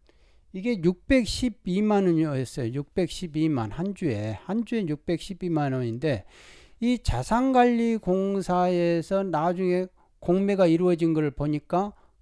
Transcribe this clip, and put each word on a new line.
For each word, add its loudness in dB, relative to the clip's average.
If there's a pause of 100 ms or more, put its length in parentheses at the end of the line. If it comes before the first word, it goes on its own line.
(520)
이게 -4
육백십이만 0
원이었어요. 0
육백십이만, -2
한 -6
주에, -4 (100)
한 -4
주에 -4
육백십이만 -4
원인데, -4 (520)
이 0
자산관리공사에서 2
나중에 0 (340)
공매가 2
이루어진 4
걸 0
보니까 -2 (280)